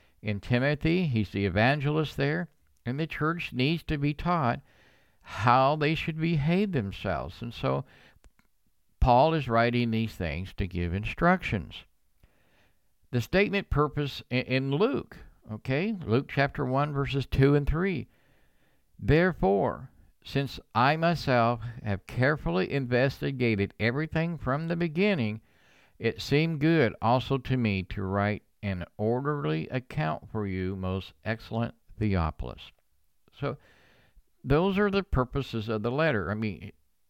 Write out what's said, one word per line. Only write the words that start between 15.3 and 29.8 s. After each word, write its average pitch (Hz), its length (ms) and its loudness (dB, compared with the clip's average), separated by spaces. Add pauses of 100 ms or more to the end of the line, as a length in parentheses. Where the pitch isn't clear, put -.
okay, 143 420 -2 (120)
Luke 131 240 0
chapter 143 360 -2
one, 139 280 -2
verses 135 320 -2
two 139 280 4
and 143 140 4
three. 160 400 -2 (920)
"Therefore, 160 920 2 (340)
since - 340 -4 (160)
I 131 220 4
myself 127 640 2 (240)
have 101 240 -4
carefully 156 640 0
investigated 123 1080 0
everything 156 600 -2
from 143 320 -4
the 170 80 -2
beginning, 165 640 0 (580)
it 110 220 -2
seemed 156 400 0
good 156 400 4
also 127 380 2
to 131 180 -2
me 104 260 0
to 98 200 -8
write 101 400 0 (180)
an 95 240 -6 (120)
orderly 143 680 -2
account 151 640 -6